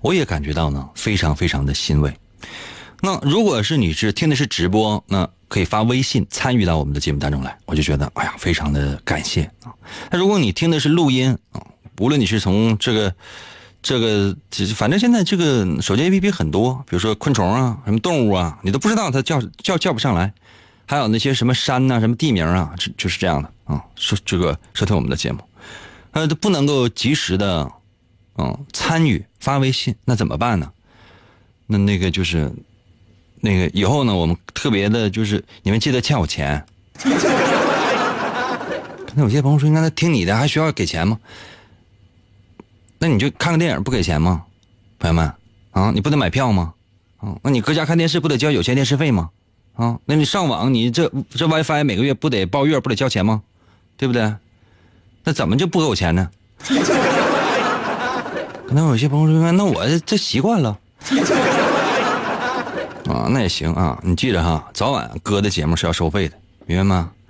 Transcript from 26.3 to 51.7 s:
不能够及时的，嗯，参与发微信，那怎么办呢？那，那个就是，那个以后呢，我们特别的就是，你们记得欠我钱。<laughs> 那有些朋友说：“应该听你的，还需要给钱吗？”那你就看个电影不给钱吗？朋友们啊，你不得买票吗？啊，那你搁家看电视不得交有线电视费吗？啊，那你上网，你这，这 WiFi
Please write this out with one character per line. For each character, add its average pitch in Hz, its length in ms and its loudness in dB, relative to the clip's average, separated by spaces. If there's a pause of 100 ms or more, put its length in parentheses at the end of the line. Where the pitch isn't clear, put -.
不 208 140 0
能 147 160 4
够 135 240 2
及 135 260 0
时 95 220 -2
的， 87 340 0 (680)
嗯， 98 360 -4
参 165 340 0
与 101 180 0 (140)
发 139 200 0
微 131 120 2
信， 123 320 -2
那 127 100 0
怎 113 140 0
么 - 100 -4
办 107 220 0
呢？ 71 100 -6 (960)
那， 107 120 0
那 101 200 2
个 90 140 0
就 92 100 -2
是， 80 300 -2 (880)
那 101 180 2
个 92 160 2
以 98 120 0
后 143 180 2
呢， 113 100 2
我 87 120 2
们 85 100 2 (180)
特 - 160 -2
别 101 200 2
的 110 200 2
就 104 140 -2
是， 104 180 0 (220)
你 95 80 2
们 110 80 2
记 147 100 -2
得 127 120 0
欠 139 180 0
我 78 80 0
钱。 73 340 -4 (180)
<laughs> - 200 -20 (2250)
那 143 80 2
有 110 60 2
些 139 120 2
朋 139 120 2
友 151 40 4
说 143 120 2
：“应 151 40 4
该 160 180 2
听 170 220 0
你 98 120 2
的， 98 100 2
还 123 100 2
需 151 140 0
要 160 140 2
给 95 120 -2
钱 80 220 -2
吗？” 113 100 0 (1800)
那 165 60 0
你 135 100 4
就 135 140 2
看 - 220 -2
个 165 40 4
电 165 140 2
影 - 100 -2
不 101 80 -4
给 117 140 0
钱 78 180 0
吗？ 85 220 2 (540)
朋 - 100 -2
友 82 60 4
们 80 180 2 (400)
啊， 95 220 2
你 - 80 0
不 123 80 -2
得 147 80 2
买 104 120 0
票 127 220 0
吗？ 85 220 0 (440)
啊， 104 160 -8 (100)
那 139 60 -2
你 127 120 2
搁 160 120 0
家 160 120 0
看 165 120 2
电 165 120 2
视 165 100 0
不 160 80 -2
得 147 100 2
交 151 140 2
有 131 100 2
线 123 140 0
电 139 100 2
视 139 120 0
费 151 120 2
吗？ 87 200 0 (460)
啊， 117 280 -2
那 143 120 0
你 151 100 4
上 180 240 0
网， 117 240 0
你 120 180 2
这， 151 180 2 (200)
这 160 180 -2
WiFi 156 380 2